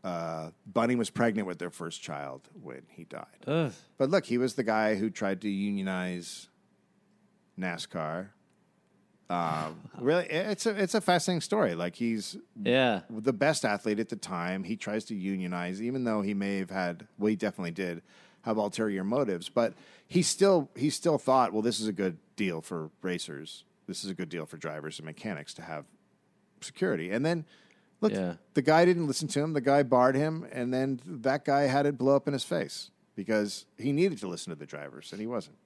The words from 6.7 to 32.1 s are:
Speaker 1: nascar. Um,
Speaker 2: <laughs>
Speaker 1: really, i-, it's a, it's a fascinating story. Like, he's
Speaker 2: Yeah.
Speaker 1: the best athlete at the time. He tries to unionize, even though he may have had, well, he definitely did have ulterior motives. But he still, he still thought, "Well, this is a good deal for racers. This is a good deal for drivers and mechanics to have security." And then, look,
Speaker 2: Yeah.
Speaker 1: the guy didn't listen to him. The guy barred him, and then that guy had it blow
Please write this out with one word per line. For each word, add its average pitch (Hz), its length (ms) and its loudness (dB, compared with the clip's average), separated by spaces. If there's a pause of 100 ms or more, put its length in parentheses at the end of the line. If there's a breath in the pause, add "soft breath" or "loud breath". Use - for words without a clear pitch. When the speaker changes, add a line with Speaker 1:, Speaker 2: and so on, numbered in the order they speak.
Speaker 1:
nascar. 87 720 -4 (1000)
Um, 80 600 0
Speaker 2:
<laughs> - 120 -16
Speaker 1:
really, 156 240 2
i-, 185 260 -2
it's 202 160 -4
a, 226 40 2
it's 196 240 0
a 214 60 4
fascinating 180 400 2
story. 156 340 2
Like, 87 220 -2
he's 113 400 -2 (260)
Speaker 2:
Yeah. 120 380 4 (100)
Speaker 1:
the 113 220 0
best 135 320 2
athlete 104 340 0
at 110 100 -2
the 113 80 -6
time. 92 480 -4
He 104 120 -6
tries 107 300 -4
to 110 80 -8
unionize, 92 680 -4
even 123 220 -2
though 107 180 2
he 101 120 -2
may 98 240 0
have 92 120 -4
had, 90 360 -4 (120)
well, 104 100 2
he 107 80 2
definitely 92 360 -4
did 87 300 -4 (400 soft breath)
have 110 160 0
ulterior 104 440 0
motives. 101 460 0
But 117 260 0 (320 loud breath)
he 175 160 4
still, 185 540 4
he 135 140 0
still 156 280 2
thought, 127 340 4
"Well, 107 100 0
this 110 180 2
is 110 80 0
a 104 40 0
good 90 260 0 (180)
deal 90 240 0
for 80 300 -8 (120)
racers. 82 600 -6 (240)
This 95 160 -8
is 98 60 -6
a 92 40 -4
good 85 140 -6
deal 78 180 -6
for 80 100 -16
drivers 78 440 -8
and 80 60 -12
mechanics 78 480 -8
to 85 80 -16
have 78 220 -10 (760)
security." 156 500 -4
And 123 160 0
then, 165 180 0 (560 soft breath)
look, 214 120 4
Speaker 2:
Yeah. 90 220 -2 (200)
Speaker 1:
the 143 80 2
guy 156 220 8
didn't 170 240 4
listen 156 200 -2
to 143 120 0
him. 156 140 -2
The 143 60 2
guy 139 220 6
barred 127 320 6
him, 160 380 0
and 127 200 -2
then 131 320 0
that 139 400 -2
guy 143 180 4
had 143 240 4
it 143 120 0
blow 135 160 6